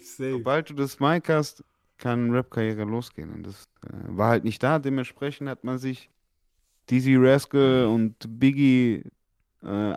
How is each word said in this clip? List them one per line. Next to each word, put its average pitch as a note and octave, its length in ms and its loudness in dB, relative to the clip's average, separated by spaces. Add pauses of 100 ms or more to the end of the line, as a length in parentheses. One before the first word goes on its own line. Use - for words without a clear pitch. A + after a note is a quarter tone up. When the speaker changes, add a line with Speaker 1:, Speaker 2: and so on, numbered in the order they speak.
Speaker 1:
safe. C3 300 -10
Speaker 2:
Sobald C3 380 -4
du D3+ 40 -14
das C#3 260 -4
Mic D#3+ 320 2
hast, D3+ 320 -2 (320)
kann A#2+ 340 -2
Rap-Karriere A2+ 540 -2
losgehen. G#2+ 480 -8
Und - 140 -14
das, G2 180 -18 (220)
äh, - 300 -12
war G#2+ 140 2
halt A#2 140 2
nicht A2+ 180 -4
da. D3+ 160 0
Dementsprechend C#3 720 -6
hat C3 160 -12
man B2+ 140 -6
sich B2+ 320 -10 (800)
Dizzy C3 260 4
Rascal C3 680 4
und A2 300 0 (240)
Biggie, B2+ 640 4 (580)
äh, G2+ 340 -4